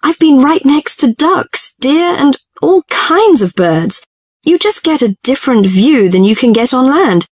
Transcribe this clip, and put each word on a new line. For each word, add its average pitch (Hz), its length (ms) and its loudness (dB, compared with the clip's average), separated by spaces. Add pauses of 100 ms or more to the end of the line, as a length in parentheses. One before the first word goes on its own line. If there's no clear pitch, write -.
I've 330 160 -4
been 294 240 4
right 302 220 0
next 294 320 0
to 233 180 -2
ducks, - 640 -4
deer, 320 420 -2
and 277 180 0 (240)
all 339 300 2
kinds 349 520 0
of 180 120 -4
birds. 165 500 -2 (380)
You 349 160 0
just 415 240 -4
get 311 200 -2
a 208 200 -2
different 247 440 0
view 196 420 2
than 185 160 2
you 214 100 2
can 233 180 0
get 233 220 0
on 254 160 0
land. 277 360 0 (100)